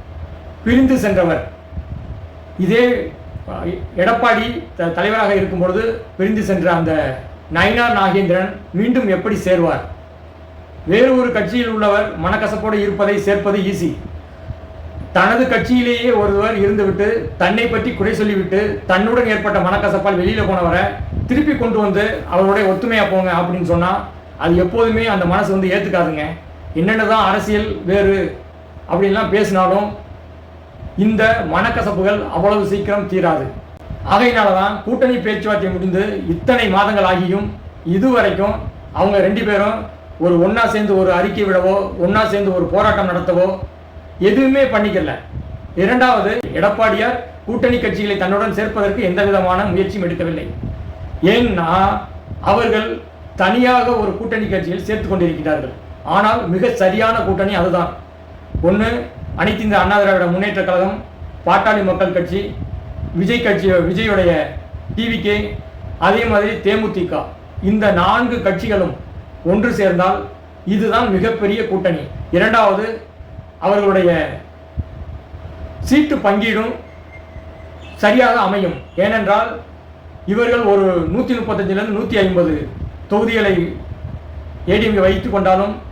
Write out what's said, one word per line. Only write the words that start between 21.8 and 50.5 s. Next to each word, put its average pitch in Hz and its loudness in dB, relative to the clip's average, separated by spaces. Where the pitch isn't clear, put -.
வந்து 196 2
அவருடைய 196 4
ஒத்துமையா 214 2
போங்க 185 2
அப்படின்னு 175 0
சொன்னா 170 2
அது 170 4
எப்போதுமே 226 2
அந்த 185 0
மனசு 202 0
வந்து 190 0
ஏத்துக்காதுங்க. 175 0
என்னென்னதான் 214 2
அரசியல் 208 0
வேறு 196 4
அப்படின்லாம் 196 0
பேசினாலும் 190 2
இந்த 220 2
மனக்கசப்புகள் 208 0
அவ்வளவு 196 2
சீக்கிரம் 202 -2
தீராது. 160 0
ஆகையினால 220 4
தான் 208 0
கூட்டணி 247 2
பேச்சுவார்த்தை 202 0
முடிந்து 180 0
இத்தனை 233 2
மாதங்கள் 202 4
ஆகியும் 185 0
இதுவரைக்கும் 202 2
அவங்க 202 2
ரெண்டு 208 0
பேரும் 208 2
ஒரு 175 4
ஒண்ணா 226 2
சேர்ந்து 208 0
ஒரு 185 4
அறிக்கை 208 0
விடவோ, 190 2
ஒண்ணா 208 2
சேர்ந்து 196 0
ஒரு 165 0
போராட்டம் 202 2
நடத்தவோ 175 2
எதுவுமே 269 4
பண்ணிக்கல. 180 0
இரண்டாவது, 240 4
எடப்பாடியார் 214 2
கூட்டணி 240 2
கட்சிகளை 202 -2
தன்னுடன் 196 0
சேர்ப்பதற்கு 208 -2
எந்த 180 0
விதமான 190 2
முயற்சியும் 180 0
எடுக்கவில்லை. 165 -4